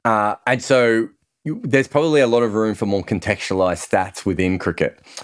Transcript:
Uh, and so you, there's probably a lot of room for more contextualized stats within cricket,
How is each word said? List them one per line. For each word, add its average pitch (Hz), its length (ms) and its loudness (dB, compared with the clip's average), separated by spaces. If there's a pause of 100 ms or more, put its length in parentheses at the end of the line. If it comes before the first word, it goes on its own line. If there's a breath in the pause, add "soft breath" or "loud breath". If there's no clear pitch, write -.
Uh, 107 300 0 (120)
and 123 160 0
so 117 460 2 (360)
you, 156 180 -8
there's 135 240 0
probably 151 320 2
a 127 80 6
lot 117 160 2
of 110 100 0
room 110 220 0
for 110 100 -4
more 101 160 0
contextualized 95 880 -2
stats 92 360 -2
within 92 340 0
cricket, - 400 -4 (240 loud breath)